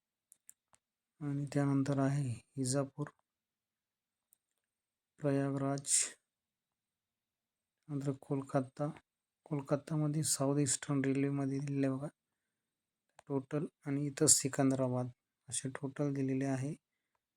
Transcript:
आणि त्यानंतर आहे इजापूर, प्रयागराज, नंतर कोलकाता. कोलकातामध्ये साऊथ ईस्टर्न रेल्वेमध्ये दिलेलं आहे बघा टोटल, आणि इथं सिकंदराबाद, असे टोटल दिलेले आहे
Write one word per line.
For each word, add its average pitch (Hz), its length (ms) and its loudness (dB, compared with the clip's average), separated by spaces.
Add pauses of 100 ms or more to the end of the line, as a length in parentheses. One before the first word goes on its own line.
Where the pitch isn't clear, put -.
(1200)
आणि 143 320 -2
त्यानंतर 139 460 2
आहे 135 300 2 (320)
इजापूर, 135 480 -2 (2000)
प्रयागराज, 139 720 0 (2000)
नंतर 139 220 -2 (100)
कोलकाता. 139 680 -2 (540)
कोलकातामध्ये 151 800 0
साऊथ 139 360 2
ईस्टर्न 139 460 0
रेल्वेमध्ये 139 540 0
दिलेलं 139 280 0
आहे 131 100 0
बघा 143 100 -8 (1200)
टोटल, 143 380 -2 (200)
आणि 143 220 0
इथं 143 200 4
सिकंदराबाद, 131 840 4 (400)
असे 131 200 -6
टोटल 139 440 -4
दिलेले 135 320 0
आहे 135 280 -2 (640)